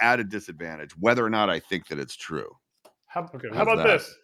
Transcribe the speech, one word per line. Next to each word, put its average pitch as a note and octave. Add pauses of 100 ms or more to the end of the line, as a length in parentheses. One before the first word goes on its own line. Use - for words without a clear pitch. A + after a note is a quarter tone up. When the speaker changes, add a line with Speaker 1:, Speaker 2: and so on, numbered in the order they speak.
Speaker 1:
at A#2+
a A2
disadvantage, E2
whether A#2
or A2
not G#2+
I E2
think E2+
that D2+
it's C2+
true. A#1+ (520)
Speaker 2:
How, F3
Speaker 3:
Okay. C3
Speaker 2:
how G#2+
Speaker 1:
How's -
Speaker 2:
about A3
Speaker 1:
that? D#3+ (160)
Speaker 2:
this? -